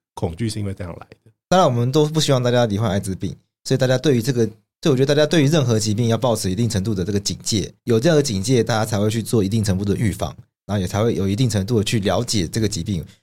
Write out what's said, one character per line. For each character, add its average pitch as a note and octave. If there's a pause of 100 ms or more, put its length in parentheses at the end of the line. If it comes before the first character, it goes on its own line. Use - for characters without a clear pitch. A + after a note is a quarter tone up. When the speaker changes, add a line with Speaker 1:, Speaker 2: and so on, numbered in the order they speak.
(140)
Speaker 1:
恐 E2+
惧 A2+
是 G#2+
因 G#2
为 G2
这 F#2+
样 F2+
来 - (180)
的。 - (180)
Speaker 2:
当 F3+
然 E3+
我 B2+
们 A#2+
都 D3+
不 D#3
希 C#3+
望 B2
大 A#2+
家 A#2+
罹 G2+
患 A2+
艾 F#2+
滋 F#2+
病， F2 (280)
所 -
以 C3
大 C3
家 B2+
对 C3+
于 A2+
这 B2+
个， A#2 (320)
对， F3
我 C3
觉 C3
得 -
大 D3
家 D3+
对 D3+
于 -
任 D3
何 A#2
疾 G#2+
病 A#2
要 A2+
抱 A2+
持 G2+
一 F2+
定 A#2
程 G#2
度 A2
的 F#2
这 G2+
个 G2
警 F2+
戒， F#2 (120)
有 A2+
这 C#3
样 E3
的 D3
警 G2
戒， A2+
大 A2+
家 G#2+
才 G#2+
会 G#2+
去 A2+
做 G#2
一 F#2+
定 A2
程 G2+
度 G2+
的 G2
预 G#2+
防， E2 (320)
然 G2
后 G2+
也 F#2
才 G#2
会 A2+
有 F#2+
一 G2+
定 B2+
程 G2+
度 A#2+
的 G2
去 A2+
了 F#2+
解 F#2+
这 G2
个 A2
疾 E2
病。 F2+ (180)